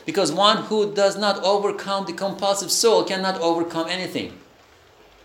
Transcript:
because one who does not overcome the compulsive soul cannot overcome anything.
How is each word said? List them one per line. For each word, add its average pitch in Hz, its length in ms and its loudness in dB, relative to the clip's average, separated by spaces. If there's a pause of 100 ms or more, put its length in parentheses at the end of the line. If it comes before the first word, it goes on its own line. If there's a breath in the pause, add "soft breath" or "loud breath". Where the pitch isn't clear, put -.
because 160 280 0
one 196 320 2
who 208 320 0
does 196 200 2
not 202 280 0
overcome 196 640 0
the 175 80 -8
compulsive 196 580 -2
soul 202 320 4
cannot 190 360 -2
overcome 165 480 0
anything. 165 460 -6 (920)